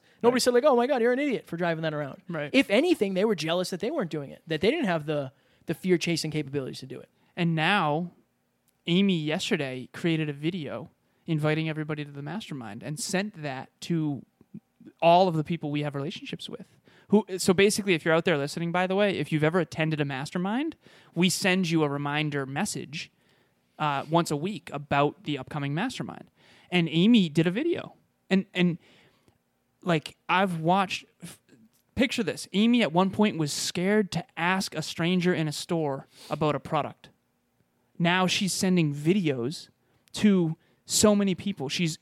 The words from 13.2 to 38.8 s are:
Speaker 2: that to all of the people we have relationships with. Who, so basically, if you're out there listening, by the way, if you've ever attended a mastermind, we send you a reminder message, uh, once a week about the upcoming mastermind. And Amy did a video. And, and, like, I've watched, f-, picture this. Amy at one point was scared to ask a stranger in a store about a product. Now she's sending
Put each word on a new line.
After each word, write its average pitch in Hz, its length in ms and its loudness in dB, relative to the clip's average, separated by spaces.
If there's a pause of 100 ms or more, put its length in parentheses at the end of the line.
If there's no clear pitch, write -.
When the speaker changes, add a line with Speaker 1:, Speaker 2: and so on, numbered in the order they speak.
Speaker 2:
that 135 260 -10 (140)
to 156 420 -2 (800)
all 175 260 6
of 165 80 0
the 151 80 0
people 156 260 -6
we 147 120 -2
have 143 120 -6
relationships 151 540 -10
with. - 180 -16 (420)
Who, 208 160 4 (140)
so 190 160 2
basically, 196 400 4
if 156 100 -2
you're 165 100 4
out 165 100 2
there 165 140 2
listening, 165 340 -4
by 180 160 0
the 190 80 0
way, 196 220 2
if 151 120 -4
you've 156 140 2
ever 165 160 2
attended 156 400 -2
a 151 40 2
mastermind, 185 720 -4 (400)
we 180 140 4
send 185 420 2
you 160 140 4
a 147 40 0
reminder 143 580 -2
message, 139 640 -8 (680)
uh, 143 320 -2
once 165 220 2
a 151 40 -2
week 185 360 -8
about 147 500 0
the 147 160 -4
upcoming 143 340 -6
mastermind. 165 580 -6 (400)
And 170 200 2
Amy 185 380 6
did 160 180 2
a 180 60 2
video. 311 420 -4 (340)
And, 190 260 2
and, 180 240 2 (1040)
like, 165 340 -2 (120)
I've 180 300 2
watched, 180 460 0 (180)
f-, - 160 -18 (560)
picture 240 300 0
this. - 280 -6
Amy 233 300 4
at 156 100 0
one 185 180 4
point 208 280 2
was 147 140 -2
scared 196 600 0
to 165 120 -2 (120)
ask 180 380 -2
a 156 80 -6
stranger 180 500 0
in 160 140 0
a 147 60 -4
store 143 560 -4 (200)
about 151 280 0
a 131 40 -4
product. - 500 -6 (920)
Now 180 260 4
she's 180 260 0
sending 175 400 2